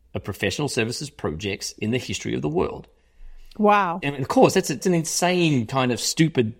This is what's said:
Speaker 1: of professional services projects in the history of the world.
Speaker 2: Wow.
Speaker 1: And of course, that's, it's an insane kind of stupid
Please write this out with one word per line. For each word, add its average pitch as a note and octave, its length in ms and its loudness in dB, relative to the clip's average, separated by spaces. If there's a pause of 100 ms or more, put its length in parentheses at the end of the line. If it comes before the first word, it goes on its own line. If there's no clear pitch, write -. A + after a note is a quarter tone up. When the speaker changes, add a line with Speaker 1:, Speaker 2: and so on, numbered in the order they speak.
(140)
Speaker 1:
of G#2+ 100 -8
professional G#2+ 460 -4
services A#2 400 -4
projects F#2+ 680 -6
in G#2+ 100 -4
the B2 80 0
history - 380 -6
of B2+ 80 -4
the D3 60 -2
world. D#3 380 -4 (720)
Speaker 2:
Wow. G3+ 460 2
Speaker 1:
And C#3+ 140 -2
of C3+ 100 -4
course, A#3+ 260 6
that's, F#3 160 2
it's - 160 -2
an F#3 80 4
insane E3 720 2
kind B2+ 260 0
of A2 80 -2
stupid C3 600 2